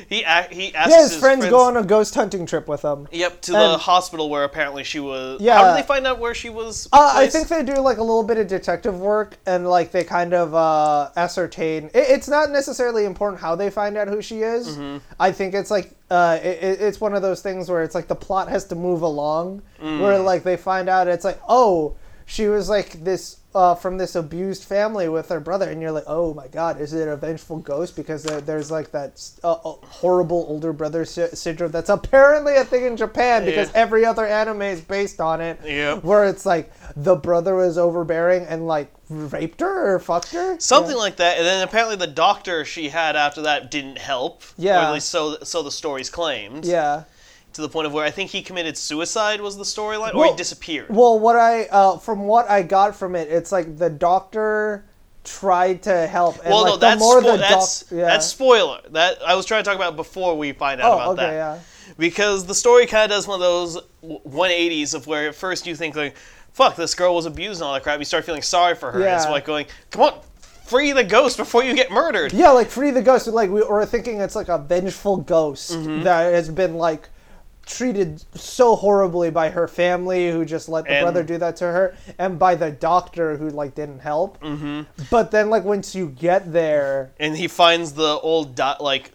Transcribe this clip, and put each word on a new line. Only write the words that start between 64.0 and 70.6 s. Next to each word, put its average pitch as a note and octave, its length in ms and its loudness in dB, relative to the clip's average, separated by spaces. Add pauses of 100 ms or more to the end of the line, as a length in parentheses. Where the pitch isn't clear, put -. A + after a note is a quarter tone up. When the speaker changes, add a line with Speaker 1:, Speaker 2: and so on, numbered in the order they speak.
Speaker 1:
w-, D#3+ 200 -16
one D#3+ 300 -2
eighties E3 420 -2
of D3 140 -12
where D3+ 200 -4
at D3 60 -10
first F#3 320 -8
you E3+ 80 -8
think, D3 220 -8
like, D3 180 -6 (380)
"Fuck, - 240 2
this D#3+ 180 -6
girl F3+ 220 2
was E3 100 -4
abused E3 340 -10
and D#3+ 60 -8
all C#3 80 -4
that C3+ 80 -6
crap." D3 160 -2
You D3 60 -10
start D#3 200 -4
feeling D3 180 -8
sorry F3 340 2
for B2+ 160 -10
her. F#3+ 80 -2
Speaker 2:
Yeah. F#3 160 2
Speaker 1:
It's E3 80 0
like D3+ 220 -2
going, D3+ 200 -4 (240)
"Come G3 120 0
on, A#3+ 100 4 (520)